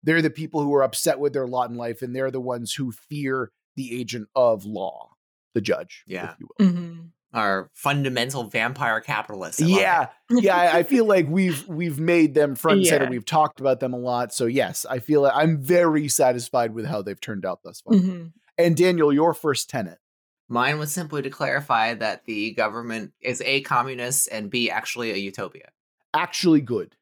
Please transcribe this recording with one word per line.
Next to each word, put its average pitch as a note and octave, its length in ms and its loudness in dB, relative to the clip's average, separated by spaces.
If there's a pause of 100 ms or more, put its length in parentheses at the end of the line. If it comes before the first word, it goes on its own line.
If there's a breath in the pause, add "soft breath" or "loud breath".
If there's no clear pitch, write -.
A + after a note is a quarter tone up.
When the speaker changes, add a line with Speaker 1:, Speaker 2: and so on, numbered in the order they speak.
Speaker 1:
They're D#3+ 200 2
the D#3 80 2
people D#3 320 -6
who C#3+ 120 0
are C#3 80 6
upset C3+ 360 0
with C#3+ 140 -2
their C3+ 140 -4
lot B2 240 -2
in A#2+ 60 -10
life, A#2+ 260 -8
and B2 120 -8
they're C3 160 -2
the B2+ 100 -6
ones B2 340 -6
who C3 180 -4
fear C3 580 -4 (260)
the B2 220 -8
agent A#2 360 -8
of A#2 300 4
law, F#2+ 460 -8 (440)
the A#2 60 2
judge, - 460 -4
Speaker 2:
Yeah. F2 260 -10
Speaker 1:
if - 80 -20
you - 80 -20 (100)
will. G3 80 6
Speaker 3:
Mm-hmm. F3 340 -2 (340)
Speaker 2:
Our G2 400 -2
fundamental C3+ 720 -2
vampire A#2 560 -2
capitalists. G#2 600 -8
I D#3+ 60 4
love F#3+ 140 4
Speaker 1:
Yeah. F3 220 2 (280)
Speaker 2:
it. A#3+ 140 4
Speaker 1:
Yeah, F#3+ 120 4
I, F3 220 4
I A#3+ 40 4
Speaker 3:
<laughs> - 20 2
Speaker 1:
feel B3 200 4
like F#3+ 240 4
we've, E3+ 400 0
we've D#3+ 320 -4
made D#3+ 340 4
them D3 200 4
front E3 240 2
and F#3 80 4
center. D3 180 4
Speaker 3:
Yeah. B2+ 60 -4
Speaker 1:
We've A#2+ 160 -6
talked D#3 340 0
about C3 200 2
them B2+ 120 -4
a B2 60 -8
lot. B2 340 -4
So B2 140 -2
yes, A#2+ 420 -2
I B2+ 120 -6
feel D3 220 2
like C#3 120 4
I'm D#3 260 2
very D#3 480 4
satisfied B2 680 2
with A2 120 -6
how A2 160 -4
they've G2 180 -8
turned G2 240 -8
out F2+ 180 -6
thus F2 200 -18
far. - 120 2
Speaker 3:
Mm-hmm. F3+ 320 0 (320)
Speaker 1:
And E3+ 180 4
Daniel, E3 360 4
your D#3 220 4
first - 340 -2
tenet. F#2 300 -8 (500)
Speaker 2:
Mine B2+ 300 0
was D3 140 -6
simply D3+ 300 -6
to C3+ 60 -6
clarify C3+ 680 -2
that G#2+ 300 -4
the G#2+ 280 -4
government A2+ 680 -4
is B2 240 -6
A, C3+ 180 0
communist, B2+ 680 -2
and G#2+ 180 -8
B, A#2 220 -2
actually A2+ 400 -6
a G2 60 -4
utopia. G2 540 -10 (440)
Speaker 1:
Actually D#3+ 480 4
good. G#2+ 400 -6